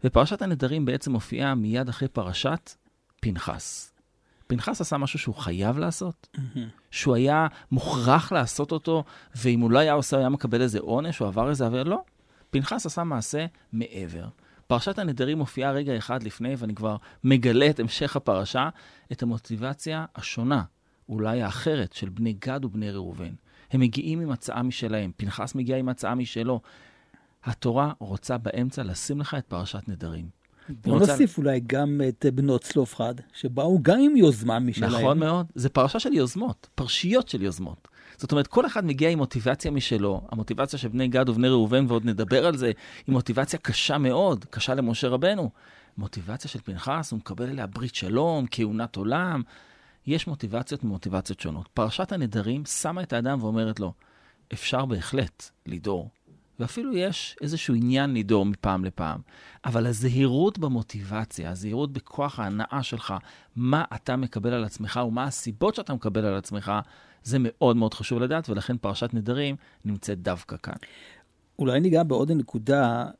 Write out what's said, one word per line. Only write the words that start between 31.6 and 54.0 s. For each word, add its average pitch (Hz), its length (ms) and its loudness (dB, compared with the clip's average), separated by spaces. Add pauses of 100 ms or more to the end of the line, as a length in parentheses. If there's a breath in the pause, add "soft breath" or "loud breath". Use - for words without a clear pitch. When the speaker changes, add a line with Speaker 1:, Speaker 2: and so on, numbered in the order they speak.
Speaker 2:
גם 143 420 2
את 117 240 -2
בנות 131 300 4
צלופחד, 123 520 0 (180)
שבאו 143 480 2
גם 185 180 6
עם 285 180 8
יוזמה 120 420 8
משלהם. 113 320 2
Speaker 1:
נכון 127 280 4
מאוד. 165 260 2 (100)
זה 127 140 2
פרשה 139 300 2
של 226 140 0
יוזמות, 170 600 0
פרשיות 180 540 0
של 117 120 -2
יוזמות. 95 460 -6 (300 soft breath)
זאת - 140 -4
אומרת, 143 160 4
כל 254 180 4
אחד 220 200 -2
מגיע 156 240 2
עם 170 80 2
מוטיבציה 131 540 0
משלו. 104 500 0 (100)
המוטיבציה 120 480 -4
של 123 80 -6
בני 123 200 0
גד 127 220 2
ובני 120 180 4
ראובן, 127 400 4
ועוד 117 180 2
נדבר 113 400 2
על 165 120 2
זה, 123 140 0 (360 loud breath)
היא 135 60 4
מוטיבציה 131 460 0
קשה - 380 0
מאוד, 139 520 2
קשה - 240 -2
למשה 127 340 0
רבנו. 151 420 0 (480 soft breath)
מוטיבציה 101 520 -10
של - 140 -10
פנחס, 135 480 -6
הוא 110 80 -4
מקבל 113 300 -8
אליה 131 180 -6
ברית 113 280 -8
שלום, 135 560 0
כהונת 110 440 -4
עולם. 139 460 -2 (640 soft breath)
יש 156 200 -2
מוטיבציות 123 560 -6
ממוטיבציות 95 560 -4
שונות. 82 280 -8
פרשת 117 440 -2
הנדרים 123 540 -2
שמה 170 380 -4
את - 100 -6
האדם 123 300 0
ואומרת 110 360 0
לו, 92 140 -4 (600 soft breath)